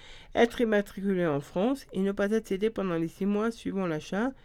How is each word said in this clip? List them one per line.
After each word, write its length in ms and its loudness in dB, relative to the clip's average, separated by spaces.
être 260 4
immatriculé 640 2
en 140 2
France 520 -2
et 80 -2
ne 120 2
pas 180 0
être 160 0
cédé 240 0
pendant 260 -2
les 120 0
six 180 -4
mois 240 0
suivant 360 -4
l'achat, 460 -2